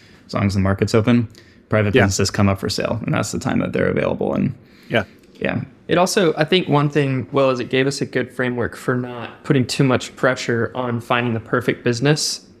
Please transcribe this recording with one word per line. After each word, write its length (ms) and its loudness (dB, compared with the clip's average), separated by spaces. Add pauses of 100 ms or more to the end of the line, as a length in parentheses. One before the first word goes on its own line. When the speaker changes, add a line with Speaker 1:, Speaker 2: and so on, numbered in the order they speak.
(260)
Speaker 1:
as 80 -12
long 140 0
as 80 0
the 60 2
market's 340 0
open. 320 2 (420)
Private 240 2
Speaker 2:
Yeah. 120 6
Speaker 1:
businesses 260 0
come 180 4
up 100 0
for 100 -4
sale, 360 -2
and 80 -2
that's 180 -2
the 80 -6
time 200 -2
that 140 -2
they're 160 2
available. 440 -2
And 220 -2 (340)
Speaker 2:
Yeah. 140 0 (360)
Speaker 1:
yeah. 220 -4 (260)
Speaker 3:
It 120 0
also, 380 2
I 60 0
think 240 0
one 220 2
thing, 420 0
well, 200 2
is 80 -2
it 100 -6
gave 160 2
us 160 -2
a 40 -2
good 280 -4
framework 420 -4
for 200 -2
not 480 -8
putting 240 2
too 160 0
much 320 0
pressure 580 0
on 280 -4
finding 320 0
the 80 -2
perfect 420 -2
business 600 0 (140)